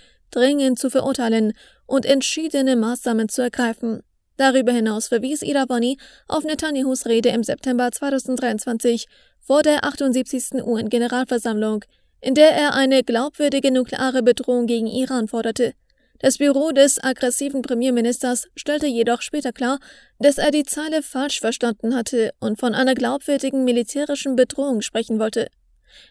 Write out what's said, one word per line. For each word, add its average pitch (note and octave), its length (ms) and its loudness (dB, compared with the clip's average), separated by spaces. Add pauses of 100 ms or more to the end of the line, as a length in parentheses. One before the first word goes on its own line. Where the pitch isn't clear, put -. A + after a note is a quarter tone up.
(300)
dringend C4 480 2
zu C4+ 100 -2
verurteilen A3+ 680 0 (320)
und C4 200 0
entschiedene C#4 680 0
Maßnahmen A3+ 520 0
zu - 140 -2
ergreifen. A#3 640 -4 (320)
Darüber C4 360 4
hinaus A3 360 0
verwies B3+ 340 -2
Iravani C4 560 0 (300)
auf D#4 160 -2
Netanyahus C#4+ 640 -2
Rede A3+ 240 4
im A#3 120 0
September B3 480 -2
zweitausenddreiundzwanzig B3 1160 -2 (340)
vor C#4+ 220 2
der D4+ 220 2
achtundsiebzigsten C4 800 -2
U-N-Generalversammlung, A#3 1200 -2 (360)
in C4 140 -2
der D4+ 180 10
er D4 220 2
eine C4 280 4
glaubwürdige C#4 720 0
nukleare B3+ 500 0
Bedrohung B3 460 2
gegen A3+ 180 0
Iran B3 400 -4
forderte. A3+ 480 -2 (440)
Das C4 200 2
Büro C#4+ 320 4
des C#4 320 4
aggressiven C4 600 -2
Premierministers A#3+ 920 -2
stellte D4 320 -4
jedoch A#3 360 0
später C#4 300 -6
klar, C4 280 -4 (400)
dass C#4+ 180 4
er D4+ 140 2
die D4 100 2
Zeile D#4 400 -4
falsch C#4+ 380 -6
verstanden A#3 560 -2
hatte A#3 420 -2
und A3 220 -4
von A#3 140 0
einer C4 200 2
glaubwürdigen C4+ 720 -2
militärischen C4 720 -2
Bedrohung B3+ 460 0
sprechen A3+ 360 -4
wollte. A3 300 -2 (640)